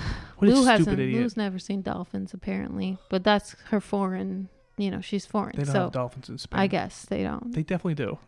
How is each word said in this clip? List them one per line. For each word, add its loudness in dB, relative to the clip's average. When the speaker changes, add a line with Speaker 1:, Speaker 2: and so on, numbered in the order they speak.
Speaker 1:
What 8
a 12
Speaker 2:
Lou 8
Speaker 1:
stupid 8
Speaker 2:
hasn't, 4
Speaker 1:
idiot. 2
Speaker 2:
Lou's -2
never -4
seen -6
dolphins, -6
apparently. -6
But 0
that's 2
her 0
foreign, -4
you -2
know, -6
she's -6
foreign. -4
Speaker 1:
They -2
don't -2
Speaker 2:
so 2
Speaker 1:
have -6
dolphins -8
in -10
Spain. -4
Speaker 2:
I 4
guess -4
they -4
don't. -6
Speaker 1:
They -2
definitely -2
do. -4